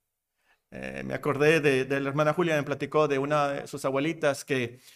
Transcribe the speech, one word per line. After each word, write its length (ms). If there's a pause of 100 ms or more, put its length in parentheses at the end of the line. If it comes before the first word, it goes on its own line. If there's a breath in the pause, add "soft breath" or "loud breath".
(680)
Eh, 360
me 80
acordé 460
de, 260
de 140
la 100
hermana 240
Julia, 220
me 80
platicó 440
de 120
una 280
de 200
sus 160
abuelitas 600
que, 340 (160 loud breath)